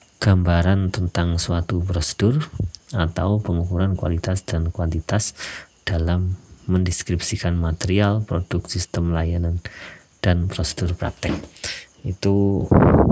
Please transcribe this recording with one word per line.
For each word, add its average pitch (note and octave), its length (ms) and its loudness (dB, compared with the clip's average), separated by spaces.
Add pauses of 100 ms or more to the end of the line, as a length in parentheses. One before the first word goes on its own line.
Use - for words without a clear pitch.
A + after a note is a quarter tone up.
(240)
gambaran F#2 680 4
tentang E2+ 480 -2
suatu E2+ 440 -2
prosedur, G2 640 0 (480)
atau F#2 480 0
pengukuran F2 560 0
kualitas F2 480 -2
dan E2 240 -2
kuantitas E2 640 -2 (480)
dalam F2+ 560 0 (320)
mendeskripsikan F2 880 0
material, G2+ 640 2
produk, F2 400 -4
sistem F2 480 -4
layanan, E2+ 480 0 (640)
dan F2 240 2
prosedur - 480 -4
praktek. - 400 -6 (720)
Itu G2 560 2 (480)